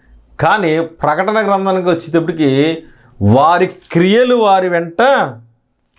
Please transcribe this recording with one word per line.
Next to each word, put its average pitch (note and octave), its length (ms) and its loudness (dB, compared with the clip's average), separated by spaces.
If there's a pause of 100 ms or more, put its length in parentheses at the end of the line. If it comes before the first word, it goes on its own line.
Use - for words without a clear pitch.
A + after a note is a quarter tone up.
(400)
కానీ E3 400 0
ప్రకటన F#3+ 680 -4
గ్రంథానికి G3 420 -2
వచ్చేటప్పటికి D#3+ 880 -2 (440)
వారి D3+ 440 2
క్రియలు G#3 680 0
వారి G3 340 2
వెంట E3+ 280 -4 (1040)